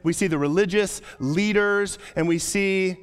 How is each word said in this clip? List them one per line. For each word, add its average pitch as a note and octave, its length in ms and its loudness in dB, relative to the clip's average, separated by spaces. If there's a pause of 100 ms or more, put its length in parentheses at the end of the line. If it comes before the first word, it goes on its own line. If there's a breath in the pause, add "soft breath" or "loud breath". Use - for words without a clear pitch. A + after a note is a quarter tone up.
we E3 100 0
see F#3+ 140 0
the D#3+ 100 0
religious F#3 640 0 (200 loud breath)
leaders, G3+ 760 0 (200 loud breath)
and E3 100 0
we E3+ 140 2
see F#3+ 640 0